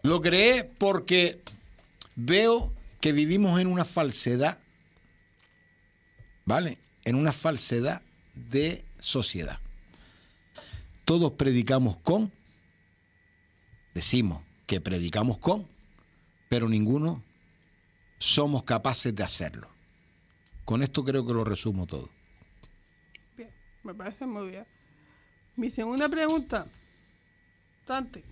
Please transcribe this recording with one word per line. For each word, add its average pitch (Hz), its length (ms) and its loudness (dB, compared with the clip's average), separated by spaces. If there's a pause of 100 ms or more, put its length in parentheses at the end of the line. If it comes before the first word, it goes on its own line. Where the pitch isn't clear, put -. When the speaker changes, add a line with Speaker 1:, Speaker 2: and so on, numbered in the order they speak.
Speaker 1:
Lo 160 180 4
creé 208 420 6 (140)
porque 180 640 2 (720)
veo 208 560 2 (300)
que 156 100 2
vivimos 175 480 2
en 185 80 2
una 180 180 0
falsedad, 139 760 0 (1900)
¿vale? 143 320 0 (280)
En 120 100 0
una 147 180 2
falsedad 139 680 -2 (340)
de 135 480 -2 (160)
sociedad. 90 600 -4 (1500)
Todos 165 260 2
predicamos 127 680 2
con, 202 340 0 (1600)
decimos 85 480 0 (240)
que 95 120 0
predicamos 92 600 -2
con, 190 280 -2 (840)
pero 117 200 2
ninguno 123 540 0 (960)
somos 147 440 4
capaces 120 520 0
de 98 80 -4
hacerlo. - 440 -4 (1000)
Con 117 180 0
esto 139 200 -4
creo 131 220 -2
que 120 80 -4
lo 113 100 0
resumo 95 440 -4
todo. 71 220 -12 (1300)
Speaker 2:
Bien, 226 140 -20 (340)
me 190 100 -14
parece 214 320 -14
muy 208 240 -8
bien. 190 160 -16 (880)
Mi 240 160 -4
segunda 247 360 -2
pregunta, 311 600 -2 (1200)
Santi. 254 440 -8